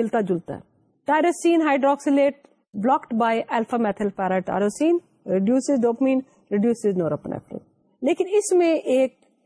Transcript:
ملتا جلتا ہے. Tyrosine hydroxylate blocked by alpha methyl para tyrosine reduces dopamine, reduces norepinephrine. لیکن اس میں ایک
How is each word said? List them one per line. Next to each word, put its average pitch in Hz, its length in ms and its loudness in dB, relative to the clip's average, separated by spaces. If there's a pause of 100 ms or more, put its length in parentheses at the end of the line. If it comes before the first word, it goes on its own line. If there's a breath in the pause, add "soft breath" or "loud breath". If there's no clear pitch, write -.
ملتا 226 200 -2 (120)
جلتا 170 220 -6
ہے. - 140 -20 (400)
Tyrosine 330 580 2
hydroxylate 277 680 2 (460)
blocked 269 360 0
by 226 260 0 (140)
alpha 226 280 -2
methyl 202 320 -2
para 185 180 0 (140)
tyrosine 208 500 0 (260)
reduces 233 600 0
dopamine, 262 360 0 (300 soft breath)
reduces 208 480 0
norepinephrine. - 640 -6 (380)
لیکن 339 260 0 (100)
اس 415 200 -2
میں 339 160 4 (220)
ایک 262 200 0 (300)